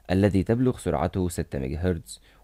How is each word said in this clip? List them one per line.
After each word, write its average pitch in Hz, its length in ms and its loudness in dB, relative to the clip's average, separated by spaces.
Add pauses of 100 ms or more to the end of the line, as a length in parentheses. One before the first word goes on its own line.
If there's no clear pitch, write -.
(120)
الذي 95 320 4
تبلغ 123 340 0
سرعته 87 520 -2
ستة 76 300 -6
ميجا 69 200 -4
هرتز 87 420 -4 (220)